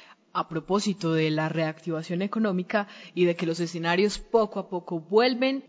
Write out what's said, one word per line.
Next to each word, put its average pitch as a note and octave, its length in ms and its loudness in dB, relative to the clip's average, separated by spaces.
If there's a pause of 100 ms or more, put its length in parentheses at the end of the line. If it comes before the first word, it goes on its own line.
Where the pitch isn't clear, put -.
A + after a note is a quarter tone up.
(340)
a F3 140 -4
propósito F3 640 -2
de D#3 180 2
la D#3 200 0
reactivación D#3+ 720 -4
económica G3+ 640 -2 (260)
y F3+ 120 4
de E3+ 100 4
que F3 80 -6
los E3 160 -2
escenarios F3 580 0
poco G#3 420 0
a F#3 100 -10
poco F3 280 -6
vuelven. B3 720 2